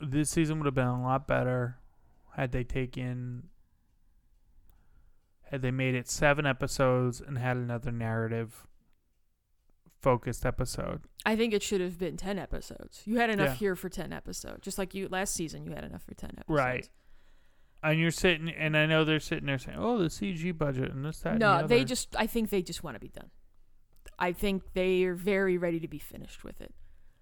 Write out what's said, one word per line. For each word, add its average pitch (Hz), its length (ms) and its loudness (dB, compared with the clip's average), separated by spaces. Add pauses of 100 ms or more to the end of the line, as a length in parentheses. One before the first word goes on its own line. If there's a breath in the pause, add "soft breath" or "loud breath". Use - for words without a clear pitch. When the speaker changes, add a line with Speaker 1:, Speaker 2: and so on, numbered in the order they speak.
Speaker 1:
this 147 300 0
season 156 280 2
would 147 80 0
have 135 80 0
been 127 120 4
a 123 160 0
lot 131 260 2
better 127 500 2 (560)
had 131 180 -2
they 127 120 0
taken, 123 840 -4 (2000)
had 139 120 -4
they 127 80 0
made 131 240 2
it 123 140 -4
seven 147 380 4
episodes 127 720 2
and 139 180 -6
had 127 180 0
another 120 360 -4
narrative 113 720 -4 (1300)
focused 127 460 2
episode. - 560 -4 (240)
Speaker 2:
I 214 100 4
think 226 160 2
it 202 100 2
should 196 180 0
have 180 180 -4
been 170 180 -4
ten 190 220 -4
episodes. - 680 -10
You 226 140 0
had 233 120 4
enough 202 200 4
Speaker 1:
Yeah. - 40 -2
Speaker 2:
here 196 220 0
for 180 120 -6
ten 156 240 -8
episodes. - 500 -10
Just 196 160 -8
like 190 160 -4
you, 196 140 -6
last 185 260 -2
season, 151 300 -6
you 160 80 -10
had - 120 -8
enough - 200 -12
for - 100 -14
ten - 160 -12
episodes. - 180 -12
Speaker 1:
Right. 131 400 2 (960)
And 156 180 4
you're 165 120 4
sitting, 165 360 4
and 156 280 0
I 151 100 6
know 160 180 6
they're 156 160 4
sitting 147 260 -4
there 139 120 2
saying, 135 220 -10
"Oh, 233 180 2
the 165 120 2
C 196 240 -4
G 165 180 -2
budget 139 400 0
and 135 120 -6
this, 156 160 -8
that, 165 100 -2
and 226 100 2
Speaker 2:
No, 196 220 6
Speaker 1:
the 156 60 0
Speaker 2:
they 240 100 6
Speaker 1:
other." 262 60 2
Speaker 2:
just, - 320 -4
I 220 100 2
think 220 240 -2
they 196 120 2
just 170 200 -8
wanna 127 180 -8
be 131 80 -12
done. - 220 -16 (880)
I 180 140 0
think 190 420 -2
they 185 300 4
are 180 100 0
very 185 440 2
ready 170 220 0
to 160 80 -6
be 147 100 -10
finished - 460 -16
with - 160 -12
it. - 120 -14 (500)